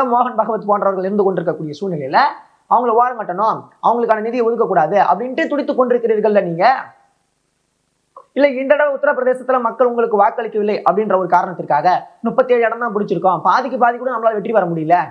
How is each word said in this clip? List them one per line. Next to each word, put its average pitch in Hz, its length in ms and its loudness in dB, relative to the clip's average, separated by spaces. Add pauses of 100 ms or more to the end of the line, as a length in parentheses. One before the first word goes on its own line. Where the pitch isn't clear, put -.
மோகன் 240 340 0
பகவத் 214 300 -2
போன்றவர்கள் 190 380 0
இருந்து 208 180 2
கொண்டிருக்கக்கூடிய 170 500 -2
சூழ்நிலையில 165 440 -2 (500)
அவங்கள 240 220 2
ஓரம் 240 280 2
கட்டணும், 185 400 -2 (200)
அவங்களுக்கான 214 460 0
நிதியை 226 200 -2
ஒதுக்கக்கூடாது 190 560 0
அப்படின்ட்டு 240 460 -2
துடித்து 285 260 -2
கொண்டிருக்கிறீர்கள்ல 220 680 2
நீங்க. 170 220 0 (1700)
இல்ல, 277 160 2
இந்த 262 220 -4
தடவை 294 220 0
உத்தரப்பிரதேசத்துல 254 680 -2
மக்கள் 240 280 0
உங்களுக்கு 233 300 0
வாக்களிக்கவில்லை 208 600 0
அப்படின்ற 196 380 0
ஒரு 185 120 -2
காரணத்திற்காக 175 640 0 (280)
முப்பத்தேழு 233 440 2
இடம் 233 180 -2
தான் 220 120 -2
பிடிச்சிருக்கோம், 180 480 0
பாதிக்கு 240 340 0
பாதி 240 200 2
கூட 247 140 -4
நம்மளால 226 260 0
வெற்றி 220 180 -2
பெற 190 100 4
முடியல, 170 320 0 (140)